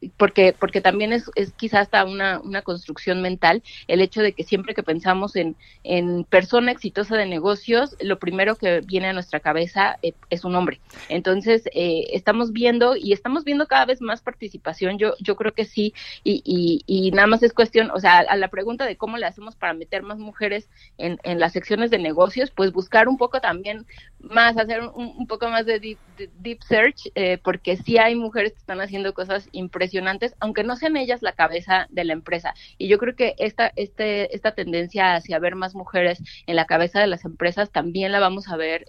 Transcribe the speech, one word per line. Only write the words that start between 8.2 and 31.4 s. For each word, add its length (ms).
que 240
viene 260
a 60
nuestra 260
cabeza, 600
eh, 120
es 140
un 120
hombre. 260
Entonces, 560
eh, 380
estamos 400
viendo, 460
y 160
estamos 320
viendo 220
cada 180
vez 160
más 200
participación, 760
yo, 220
yo 160
creo 180
que 120
sí, 280
y, 220
y, 400
y 260
nada 160
más 160
es 100
cuestión, 380
o 80
sea, 200
a 160
la 140
pregunta 360
de 120
cómo 200
le 80
hacemos 300
para 180
meter 300
más 140
mujeres 520
en, 260
en 160
las 140
secciones 380
de 80
negocios, 520
pues 200
buscar 360
un 100
poco 220
también 460
más, 380
hacer 240
un, 360
un 100
poco 220
más 160
de 140
deep, 180
de 120
deep 240
search, 520
eh, 260
porque 360
sí 200
hay 180
mujeres 380
que 60
están 220
haciendo 320
cosas 380
impresionantes, 880
aunque 240
no 120
sean 220
ellas 240
la 120
cabeza 560